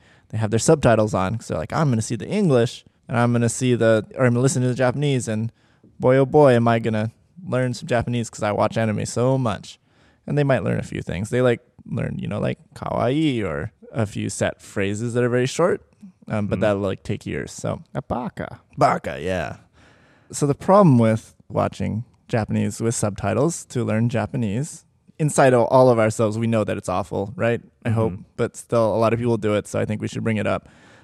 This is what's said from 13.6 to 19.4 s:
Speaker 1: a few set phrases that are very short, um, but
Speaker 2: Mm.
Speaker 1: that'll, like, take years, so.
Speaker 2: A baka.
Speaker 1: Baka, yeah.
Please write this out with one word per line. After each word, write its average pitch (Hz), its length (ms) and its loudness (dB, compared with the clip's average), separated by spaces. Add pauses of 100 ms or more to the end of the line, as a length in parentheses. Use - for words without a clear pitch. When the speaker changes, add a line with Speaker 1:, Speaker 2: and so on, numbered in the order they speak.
Speaker 1:
a 110 120 -2
few 107 240 -6
set - 320 -4
phrases 104 520 -6
that 120 100 0
are 123 60 0
very 123 160 0
short, - 360 -2 (460)
um, 104 200 -4
but 98 100 -2
Speaker 2:
Mm. 101 40 -6
Speaker 1:
that'll, 104 200 0
like, 98 220 -6
take - 220 -8
years, 82 280 -8
so. - 280 -8 (120)
Speaker 2:
A 135 80 -6
baka. - 580 -8 (180)
Speaker 1:
Baka, 135 440 0
yeah. 87 360 -4 (720)